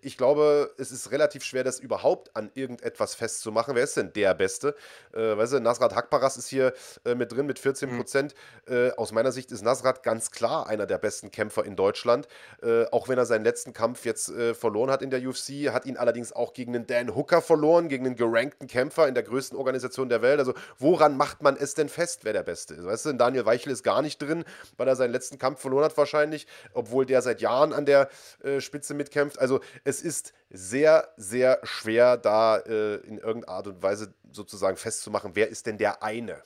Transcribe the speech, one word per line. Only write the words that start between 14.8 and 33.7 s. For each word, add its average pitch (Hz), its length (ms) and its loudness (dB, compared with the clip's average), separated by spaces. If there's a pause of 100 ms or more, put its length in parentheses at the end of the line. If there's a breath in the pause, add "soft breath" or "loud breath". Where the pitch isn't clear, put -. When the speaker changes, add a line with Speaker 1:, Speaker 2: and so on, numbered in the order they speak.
Speaker 1:
hat 135 140 0
in 135 80 -6
der 127 100 -2
U 127 80 -6
F 127 80 -8
C, 143 320 -4
hat 123 160 -2
ihn 131 120 -8
allerdings 120 360 2
auch 120 200 -2
gegen 120 220 -6
einen 120 120 -2
Dan 120 260 0
Hooker 160 300 4
verloren, 165 440 4
gegen 131 200 -2
einen 127 80 -4
gerankten 117 500 0
Kämpfer 143 420 0
in 131 60 0
der 123 80 0
größten 123 380 -6
Organisation 131 500 -4
der 113 140 0
Welt. 139 160 4
Also 127 160 0 (240 loud breath)
woran 151 380 6
macht 143 260 0
man 139 120 6
es 143 200 -6
denn 147 140 0
fest, - 340 -4
wer 107 100 -4
der 98 80 0
Beste 87 320 -8
ist? 82 120 -12
Weißt 104 200 -4
du, 151 80 -2
Daniel 123 320 2
Weichel 123 260 2
ist 117 120 -6
gar 110 180 2
nicht 147 180 -6
drin, 160 240 -4 (340 loud breath)
weil 127 100 0
er 131 80 4
seinen 123 160 0
letzten 123 260 -6
Kampf 135 240 -2
verloren 135 220 0
hat 151 140 0
wahrscheinlich, 151 500 0 (260 loud breath)
obwohl 127 320 0
der 127 160 4
seit 117 200 -2
Jahren 127 320 4
an 143 120 -2
der, 139 240 6 (320 loud breath)
äh, 139 180 -2
Spitze 143 360 -10
mitkämpft 143 420 -2
also 131 220 2 (240 loud breath)
es 135 180 -4
ist - 320 -8 (160)
sehr, 135 680 2
sehr 123 460 2
schwer, 120 540 4
da, 110 400 4
äh, 107 380 -2 (120)
in 107 100 -14
irgendeiner 110 400 -6
Art 98 100 -8
und 92 160 -14